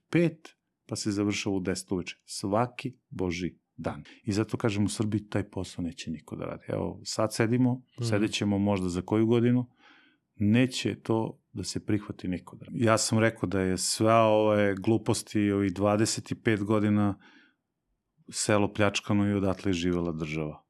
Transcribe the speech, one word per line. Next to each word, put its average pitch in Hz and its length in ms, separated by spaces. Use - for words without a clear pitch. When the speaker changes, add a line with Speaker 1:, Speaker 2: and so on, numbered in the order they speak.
Speaker 1:
pet, 165 460
pa 110 80
se 107 140
završava 101 460
u 95 40
deset 92 320
uveče. 90 320
Svaki 120 680
božji 87 500
dan. 78 280
I 107 80
zato 107 240
kažem, 101 280
u 95 40
Srbiji 107 400
taj 101 220
posao 92 340
neće - 260
niko - 260
da - 80
radi. - 240
Evo, 95 360
sad - 300
sedimo, 123 400
Speaker 2:
Mhm. - 300
Speaker 1:
sedećemo 104 540
možda 101 300
za 87 140
koju 107 240
godinu, 120 440
neće 110 680
to - 400
da 95 120
se - 220
prihvati 104 420
niko - 280
da - 80
radi. - 200
Ja 110 140
sam - 200
rekao 110 300
da 95 120
je 92 180
sva 113 420
ove 107 540
gluposti, 104 760
ovih 98 240
dvadeset 104 560
i - 40
pet 104 300
godina, 104 540
selo 104 440
pljačkano 101 580
i - 20
odatle 98 380
je 95 40
živela 87 380
država 78 580